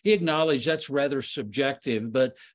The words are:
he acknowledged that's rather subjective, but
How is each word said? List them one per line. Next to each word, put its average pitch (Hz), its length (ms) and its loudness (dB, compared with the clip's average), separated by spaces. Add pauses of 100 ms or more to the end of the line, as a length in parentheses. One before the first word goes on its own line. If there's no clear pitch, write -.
he 208 100 4
acknowledged 160 540 2
that's 156 220 -2
rather 139 320 0
subjective, 117 920 -4
but 127 220 2 (200)